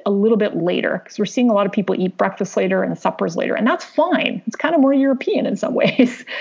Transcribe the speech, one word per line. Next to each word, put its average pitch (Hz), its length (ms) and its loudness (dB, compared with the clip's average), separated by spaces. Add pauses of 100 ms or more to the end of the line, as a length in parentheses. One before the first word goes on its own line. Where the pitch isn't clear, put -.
a 202 60 0
little 208 260 4
bit 202 200 -2
later 180 480 -2
'cause - 120 -14
we're 208 80 0
seeing 247 240 0
a 226 40 4
lot 202 120 4
of 196 60 -2
people 190 260 0
eat 185 200 -2
breakfast 196 400 -2
later 190 260 0
and 175 140 -4
suppers 185 400 -2
later. - 180 -2
And 208 100 0
that's 339 200 0
fine. 254 600 0
It's - 120 -8
kind 320 180 -2
of 302 60 4
more 269 120 4
European 269 520 0
in 208 100 -2
some - 180 -4
<laughs> - 80 0
ways, - 440 2 (160)